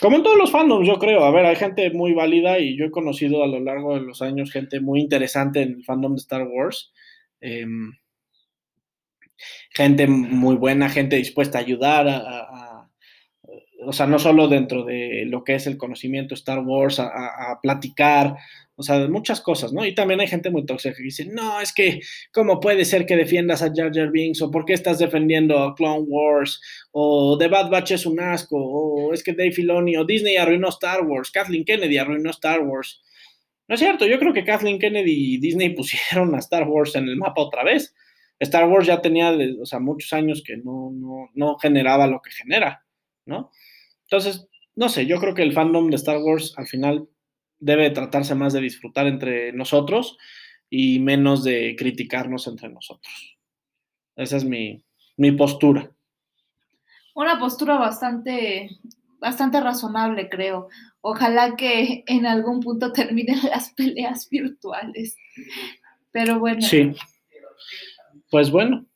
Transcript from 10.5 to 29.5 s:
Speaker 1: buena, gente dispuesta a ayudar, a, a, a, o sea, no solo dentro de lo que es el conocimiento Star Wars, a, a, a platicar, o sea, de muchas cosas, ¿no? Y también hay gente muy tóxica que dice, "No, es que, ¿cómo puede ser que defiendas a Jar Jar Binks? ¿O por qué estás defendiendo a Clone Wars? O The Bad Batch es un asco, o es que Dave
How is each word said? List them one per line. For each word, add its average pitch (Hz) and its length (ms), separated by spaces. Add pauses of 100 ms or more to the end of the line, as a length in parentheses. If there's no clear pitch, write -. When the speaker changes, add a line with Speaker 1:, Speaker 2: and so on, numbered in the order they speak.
Speaker 1:
buena, 139 320
gente 139 280
dispuesta 135 420
a 120 40
ayudar, 139 460
a, 135 100
a, 120 220
a, 120 500 (960)
o 135 60
sea, 139 140
no 147 120
solo 156 300
dentro 127 360
de 120 420
lo 123 180
que 135 120
es 135 100
el 135 100
conocimiento 135 580
Star 135 260
Wars, 135 400
a, 123 80
a, 123 440
a - 80
platicar, 143 760 (400)
o 143 60
sea, 143 180
de 139 80
muchas 208 320
cosas, 135 320
¿no? 196 120
Y 190 100
también 190 260
hay 196 80
gente 180 220
muy 151 140
tóxica 131 320
que 127 60
dice, 139 240
"No, 214 340
es 196 140
que, 170 260 (320)
¿cómo 202 280
puede 196 240
ser 180 220
que 180 100
defiendas 175 460
a 160 120
Jar 160 180
Jar 156 180
Binks? 160 320
¿O 147 80
por 160 140
qué 185 80
estás 175 260
defendiendo 156 600
a 139 160
Clone 156 320
Wars? 143 540 (320)
O 147 460
The 165 100
Bad 190 220
Batch 185 220
es 175 140
un 165 140
asco, 175 380
o 147 540
es 160 100
que 180 120
Dave 175 180